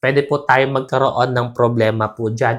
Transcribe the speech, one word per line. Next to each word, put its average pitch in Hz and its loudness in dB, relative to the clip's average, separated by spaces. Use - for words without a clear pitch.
Pwede 139 2
po 143 -2
tayo 131 2
magkaroon 131 0
ng 123 -2
problema 110 0
po 117 -6
dyan. 117 -2